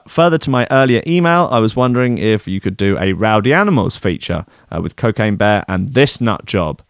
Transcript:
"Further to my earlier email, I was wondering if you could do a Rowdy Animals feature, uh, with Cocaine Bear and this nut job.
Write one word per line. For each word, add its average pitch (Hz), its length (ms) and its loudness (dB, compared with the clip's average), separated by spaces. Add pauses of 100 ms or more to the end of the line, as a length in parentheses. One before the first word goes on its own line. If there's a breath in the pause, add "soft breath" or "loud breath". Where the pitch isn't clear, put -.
"Further 170 320 2
to - 100 -4
my 123 200 0
earlier 131 380 2
email, 170 420 2
I 120 100 0
was 110 160 0
wondering 123 420 0
if 107 300 -2
you 95 120 -4
could 95 160 -6
do 98 240 0
a 95 140 0
Rowdy 110 400 0
Animals 165 420 2
feature, 87 500 -4 (240 soft breath)
uh, 85 120 -6
with 85 160 -8
Cocaine 107 400 0
Bear 104 300 2
and 95 220 -4
this 135 300 2
nut 113 260 -2
job. 82 440 -4